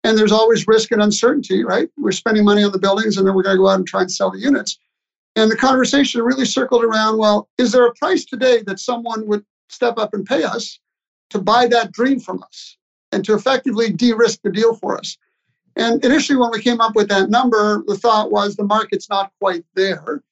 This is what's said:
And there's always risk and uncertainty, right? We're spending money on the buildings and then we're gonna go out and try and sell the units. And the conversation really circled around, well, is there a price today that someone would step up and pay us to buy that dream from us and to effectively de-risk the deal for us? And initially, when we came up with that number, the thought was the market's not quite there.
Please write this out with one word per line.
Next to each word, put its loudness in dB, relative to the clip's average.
And 2
there's 2
always 2
risk 2
and 2
uncertainty, 0
right? -2
We're -2
spending 2
money 4
on 2
the -6
buildings 0
and 2
then 2
we're 2
gonna 0
go 4
out 4
and -2
try -4
and -4
sell -2
the -14
units. -2
And 2
the -2
conversation 0
really -2
circled 0
around, 0
well, 0
is 0
there 6
a 2
price -2
today 0
that -8
someone -6
would -2
step -2
up -4
and -6
pay -2
us -8
to -4
buy 2
that 0
dream 0
from -12
us -20
and -4
to 2
effectively -2
de-risk 0
the 0
deal 0
for -6
us? -14
And 0
initially, 2
when 0
we -6
came 0
up 0
with 2
that 0
number, 2
the -4
thought 0
was 0
the -4
market's -2
not -4
quite -2
there. -4